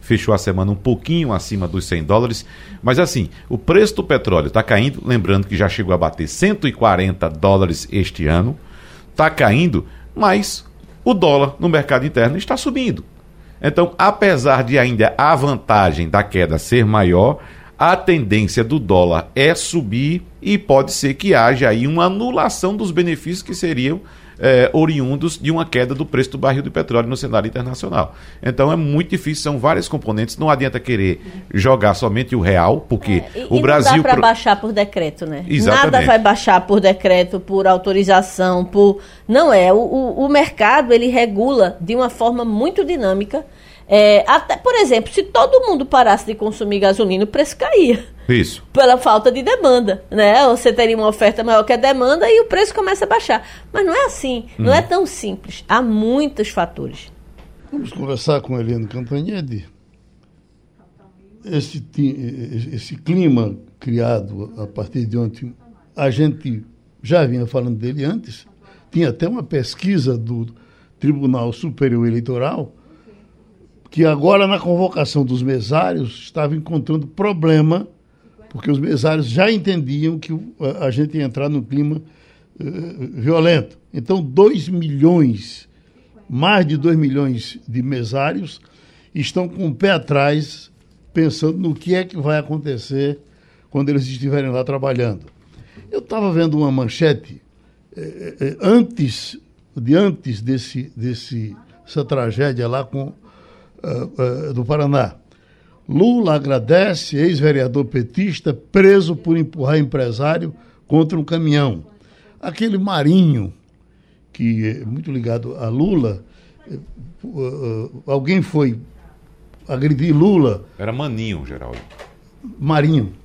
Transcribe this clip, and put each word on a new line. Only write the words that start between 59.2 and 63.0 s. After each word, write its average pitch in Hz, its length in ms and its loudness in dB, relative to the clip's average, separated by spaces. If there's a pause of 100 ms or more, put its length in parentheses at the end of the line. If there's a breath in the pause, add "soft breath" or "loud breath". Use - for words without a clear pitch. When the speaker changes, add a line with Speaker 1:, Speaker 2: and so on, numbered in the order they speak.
Speaker 3:
Esse 156 360 -6
ti-, 131 920 -6
esse 127 240 -12
clima 135 600 0 (220)